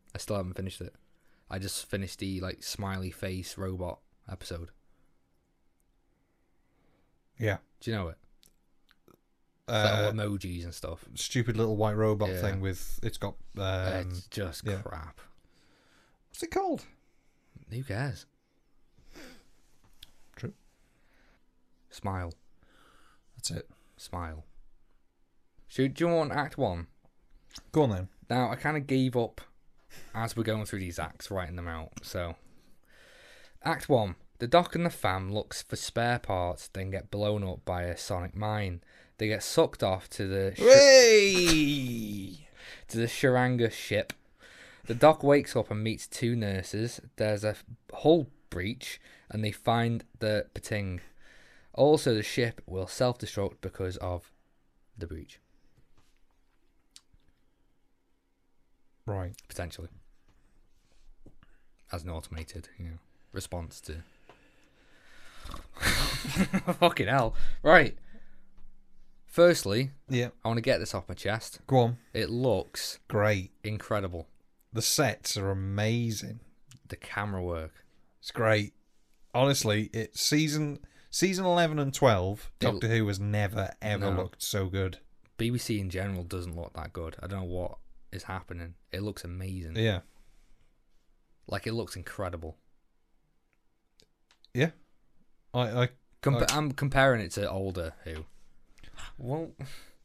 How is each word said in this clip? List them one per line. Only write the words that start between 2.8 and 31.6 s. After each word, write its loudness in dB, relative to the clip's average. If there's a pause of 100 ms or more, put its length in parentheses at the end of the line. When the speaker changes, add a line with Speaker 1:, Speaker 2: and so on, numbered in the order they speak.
Speaker 1:
face -8
robot -6 (320)
episode. -12 (2750)
Speaker 2:
Yeah. 0 (240)
Speaker 1:
Do -8
you -2
know -4
it? -14 (880)
It's -20 (520)
Speaker 2:
Uh, 2
Speaker 1:
like 2
all 2
emojis -4
and -10
stuff. -10 (100)
Speaker 2:
stupid -2
little 2
white 0
robot 2
Speaker 1:
Yeah. -4
Speaker 2:
thing -2
with, -2
it's -4
got, -6 (220)
um, -4
Speaker 1:
It's -8
just -8
Speaker 2:
yeah. -4
Speaker 1:
crap. -12 (1080)
Speaker 2:
What's -16
it -8
called? -2 (840)
Speaker 1:
Who -6
cares? -6 (2000)
Speaker 2:
True. -12 (1400)
Speaker 1:
Smile. -8 (1040)
Speaker 2:
That's -8
it. -10 (260)
Speaker 1:
Smile. -10 (1200)
Should, 0
do -2
you 2
want 2
Act -4
One? -2 (840)
Speaker 2:
Go 6
on 2
then. -4 (200)
Speaker 1:
Now, 0
I -2
kinda -2
gave 0
up -2 (760)
as -6
we're 0
going -2
through -6
these -8
acts, -10
writing -6
them -8